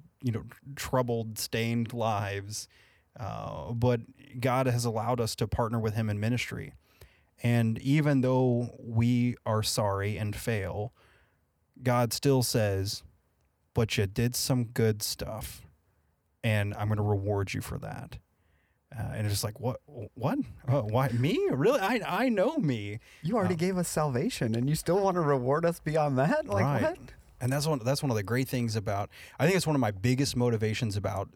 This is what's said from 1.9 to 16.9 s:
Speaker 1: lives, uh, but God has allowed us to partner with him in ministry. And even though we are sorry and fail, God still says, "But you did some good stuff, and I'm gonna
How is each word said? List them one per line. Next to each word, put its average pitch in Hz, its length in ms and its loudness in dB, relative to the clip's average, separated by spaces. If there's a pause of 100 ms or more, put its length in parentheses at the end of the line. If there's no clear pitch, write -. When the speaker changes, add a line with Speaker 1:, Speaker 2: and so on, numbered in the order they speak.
Speaker 1:
lives, 104 760 -4 (500)
uh, 104 540 -8
but 117 280 2 (400)
God 127 260 2
has 120 180 0
allowed 117 360 -2
us 113 160 -2
to 117 100 -2
partner 117 320 -2
with 110 160 -2
him 110 140 -2
in 104 120 -2
ministry. 113 520 -4 (680)
And 117 380 2
even 143 400 2
though 123 580 2
we 120 640 2
are 107 180 2
sorry 104 540 0
and 104 180 -4
fail, 104 580 -4 (880)
God 123 300 2
still 131 320 4
says, 101 580 0 (720)
"But 117 240 2
you 104 80 4
did 120 300 0
some 127 300 2
good 110 360 2
stuff, - 640 -8 (800)
and 104 300 2
I'm 107 140 -4
gonna 107 140 0